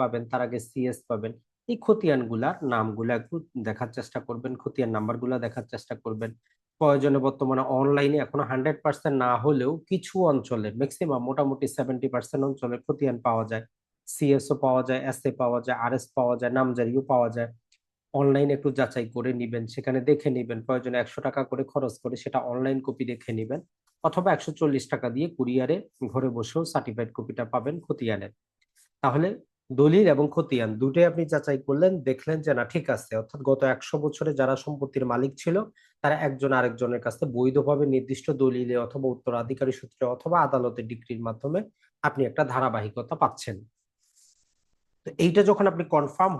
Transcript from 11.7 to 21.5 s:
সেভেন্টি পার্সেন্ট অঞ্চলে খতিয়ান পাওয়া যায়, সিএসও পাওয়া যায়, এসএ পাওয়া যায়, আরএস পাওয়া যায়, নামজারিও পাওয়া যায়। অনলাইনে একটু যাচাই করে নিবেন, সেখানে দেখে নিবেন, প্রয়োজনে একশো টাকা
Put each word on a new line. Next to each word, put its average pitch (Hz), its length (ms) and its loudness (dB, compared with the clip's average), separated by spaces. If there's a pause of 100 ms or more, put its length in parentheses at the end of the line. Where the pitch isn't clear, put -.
সেভেন্টি 131 380 -2
পার্সেন্ট 131 340 -2
অঞ্চলে 127 280 -4 (100)
খতিয়ান 135 300 -2 (100)
পাওয়া 113 240 0
যায়, 113 140 -6 (440)
সিএসও 139 460 2 (100)
পাওয়া 127 240 4
যায়, 131 120 0 (100)
এসএ 131 200 -2 (100)
পাওয়া 120 260 0
যায়, 123 180 -2
আরএস 120 200 -2 (120)
পাওয়া 123 240 2
যায়, 123 180 0
নামজারিও 123 440 2 (100)
পাওয়া 120 240 4
যায়। 117 140 -4 (640)
অনলাইনে 139 440 4
একটু 143 100 0 (100)
যাচাই 123 360 0
করে 120 160 -2 (100)
নিবেন, 117 240 -4 (100)
সেখানে 131 240 -2 (100)
দেখে 147 280 4
নিবেন, 117 300 -4
প্রয়োজনে 123 340 0
একশো 117 260 -4
টাকা 135 240 -2